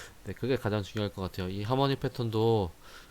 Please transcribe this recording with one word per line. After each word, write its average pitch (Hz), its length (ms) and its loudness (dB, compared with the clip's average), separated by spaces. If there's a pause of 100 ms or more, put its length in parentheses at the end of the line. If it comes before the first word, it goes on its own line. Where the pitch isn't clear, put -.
(240)
네, 98 80 -8
그게 123 240 0
가장 107 260 0
중요할 104 300 -2
것 95 100 -6
같아요. 92 260 -4
이 101 160 -4
하모니 135 320 2
패턴도 110 720 2 (400)